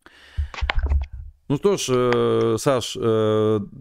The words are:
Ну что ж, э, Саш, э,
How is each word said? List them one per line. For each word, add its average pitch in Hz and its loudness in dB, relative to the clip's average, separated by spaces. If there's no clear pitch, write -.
Ну 143 0
что 196 0
ж, - -6
э, 117 2
Саш, 127 0
э, 110 2